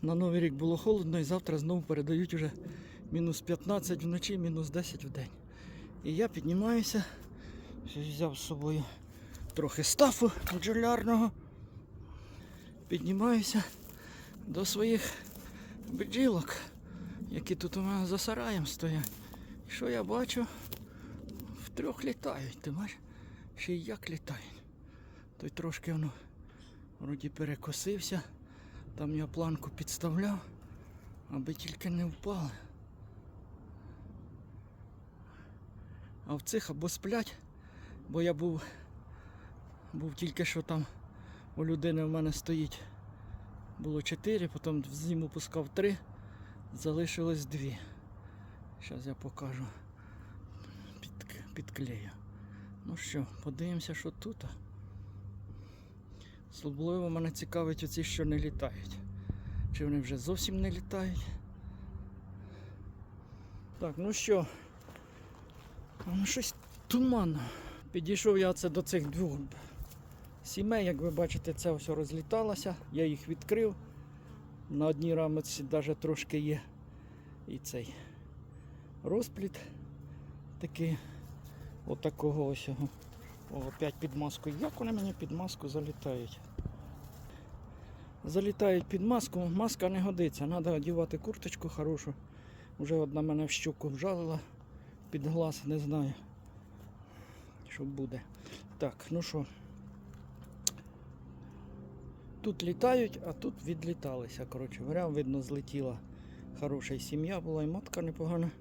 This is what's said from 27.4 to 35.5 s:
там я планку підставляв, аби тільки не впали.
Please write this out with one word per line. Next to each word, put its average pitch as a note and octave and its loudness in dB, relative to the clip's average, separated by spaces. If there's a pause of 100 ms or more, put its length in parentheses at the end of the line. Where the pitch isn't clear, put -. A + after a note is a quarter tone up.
там D3+ 0
я D#3 2
планку D#3+ 0
підставляв, F3+ 2 (920)
аби C3+ 0
тільки - -4
не F3 4
впали. E3 0 (3750)